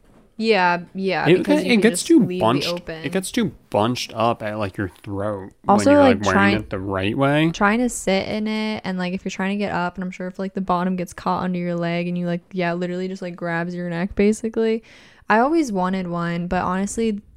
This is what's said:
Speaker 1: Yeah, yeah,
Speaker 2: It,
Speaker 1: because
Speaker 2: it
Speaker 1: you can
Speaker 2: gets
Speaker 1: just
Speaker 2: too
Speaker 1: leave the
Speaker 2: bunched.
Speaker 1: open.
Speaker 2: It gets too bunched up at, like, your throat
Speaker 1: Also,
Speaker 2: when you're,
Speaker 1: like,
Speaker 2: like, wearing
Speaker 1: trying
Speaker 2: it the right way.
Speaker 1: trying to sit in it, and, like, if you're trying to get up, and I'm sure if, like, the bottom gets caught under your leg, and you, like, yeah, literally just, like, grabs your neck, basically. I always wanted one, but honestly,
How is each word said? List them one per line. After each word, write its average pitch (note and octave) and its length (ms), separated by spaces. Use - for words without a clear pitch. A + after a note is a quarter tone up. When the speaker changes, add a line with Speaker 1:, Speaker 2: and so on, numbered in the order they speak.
Speaker 1:
Yeah, F3+ 480
yeah, F3+ 320
Speaker 2:
It, F#3 100
Speaker 1:
because D4+ 240
Speaker 2:
it - 60
Speaker 1:
you B3 60
can G3+ 80
Speaker 2:
gets G#3+ 200
Speaker 1:
just - 60
Speaker 2:
too E4 120
Speaker 1:
leave F3+ 200
the - 0
Speaker 2:
bunched. C#3+ 300
Speaker 1:
open. E3+ 340
Speaker 2:
It F3 80
gets F#3+ 200
too G#3 200
bunched A#2 460
up A2+ 260
at, G#2+ 160
like, G2+ 180
your F#2+ 140
throat G2 640
Speaker 1:
Also, G3+ 180
Speaker 2:
when C#4 80
you're, D4 100
Speaker 1:
like, B3+ 140
Speaker 2:
like, G#3 80
wearing F#3+ 100
Speaker 1:
trying G3+ 220
Speaker 2:
it - 140
the G2 80
right F#2+ 360
way. D3 360
Speaker 1:
trying G#3 260
to B3 120
sit - 380
in G#3+ 200
it, G#3+ 360
and, F#3 140
like, F3+ 160
if F#3+ 100
you're F#3+ 60
trying F#3+ 220
to G3+ 120
get - 80
up, F3 240
and F#3+ 80
I'm F3+ 60
sure F#3 160
if, F3+ 140
like, G3 160
the F#3+ 60
bottom F#3 340
gets F3 180
caught F3+ 300
under F3+ 160
your F3 160
leg, E3+ 320
and F3 100
you, F3 80
like, E3+ 160
yeah, E3+ 200
literally F3+ 340
just, F#3+ 140
like, F3 140
grabs F3 400
your F3 120
neck, E3+ 280
basically. A3 640
I G#3+ 100
always C#4+ 320
wanted F#3 360
one, E3+ 400
but F3+ 160
honestly, G3+ 580